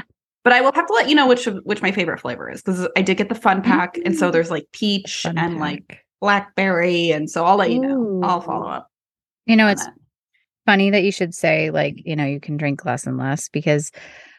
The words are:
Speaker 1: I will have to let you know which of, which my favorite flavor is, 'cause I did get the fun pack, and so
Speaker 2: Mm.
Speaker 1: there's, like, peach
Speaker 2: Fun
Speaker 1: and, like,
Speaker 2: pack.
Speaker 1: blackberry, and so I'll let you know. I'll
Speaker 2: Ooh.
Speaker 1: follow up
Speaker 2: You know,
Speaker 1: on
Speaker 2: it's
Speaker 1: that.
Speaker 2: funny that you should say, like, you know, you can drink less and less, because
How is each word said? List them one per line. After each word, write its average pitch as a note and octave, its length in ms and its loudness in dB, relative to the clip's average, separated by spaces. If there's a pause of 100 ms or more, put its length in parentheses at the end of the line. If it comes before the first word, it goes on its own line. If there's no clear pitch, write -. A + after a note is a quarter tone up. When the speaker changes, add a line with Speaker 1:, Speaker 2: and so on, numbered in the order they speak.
(440)
Speaker 1:
I B3 160 6
will C4+ 120 4
have E4+ 140 0
to G4 60 -2
let A4+ 160 2
you D4+ 60 4
know C#4+ 120 6
which B3 200 4
of, G3 180 -4
which G#3 160 -4
my F#3+ 100 0
favorite F#3 300 -2
flavor A#2+ 300 -8
is, - 100 -14
'cause F#3 260 -2 (120)
I - 20 4
did F#3+ 160 2
get G3+ 140 -2
the A3+ 40 -4
fun G3 280 2
pack, F3+ 420 0
and F3 100 0
so F3 140 2
Speaker 2:
Mm. E3 40 0
Speaker 1:
there's, E3 180 2
like, D#3+ 220 -6
peach G3+ 500 -4
Speaker 2:
Fun E3 160 -4
Speaker 1:
and, E3+ 200 -2
like, D3 300 -6
Speaker 2:
pack. - 160 -20 (160)
Speaker 1:
blackberry, F3+ 920 0
and D3+ 180 -4
so E3+ 160 -2
I'll G3 100 6
let G3 140 2
you B3 100 0
know. A#3+ 420 -2
I'll F3+ 180 -2
Speaker 2:
Ooh. - 20 -10
Speaker 1:
follow A2+ 260 -6
up - 220 -10 (560)
Speaker 2:
You A3+ 100 2
know, A3 80 6
Speaker 1:
on G#3 60 4
Speaker 2:
it's - 160 -4
Speaker 1:
that. - 80 -20 (720)
Speaker 2:
funny G3 240 4
that G3+ 120 4
you G3 100 2
should F3 220 -4
say, D#3 360 0
like, D3 240 0 (100)
you E3 100 -6
know, D3 120 -2
you C#3+ 120 -4
can D3 200 -8
drink C#3+ 260 -4
less B2 220 -4
and C3 100 -4
less, C3+ 320 -4
because D3+ 420 -2 (480)